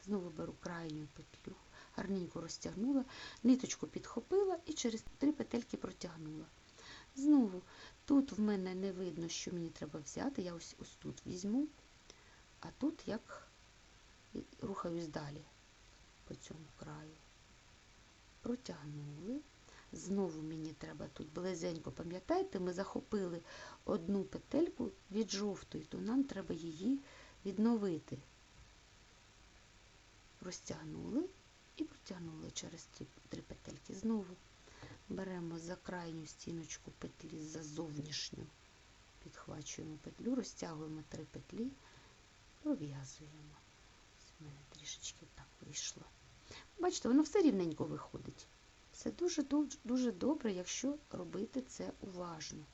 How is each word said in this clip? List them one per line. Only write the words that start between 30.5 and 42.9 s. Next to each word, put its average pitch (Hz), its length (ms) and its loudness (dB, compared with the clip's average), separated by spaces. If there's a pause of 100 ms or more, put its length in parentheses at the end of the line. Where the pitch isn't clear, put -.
і 320 60 0
протягнули 165 680 -8
через 165 320 -8 (140)
ті 135 100 -8 (220)
три 165 120 -6
петельки. - 520 -12
Знову 196 420 0 (760)
беремо 175 500 -2
за 170 160 -4
крайню 165 520 -6
стіночку - 640 -8
петлі, - 500 -8
за 156 220 -6
зовнішню, 151 800 -4 (800)
підхвачуємо 151 800 -8
петлю, 226 320 -2
розтягуємо 156 760 -4
три 160 140 -8
петлі, 185 440 -6 (960)
пров'язуємо. 151 920 -4 (600)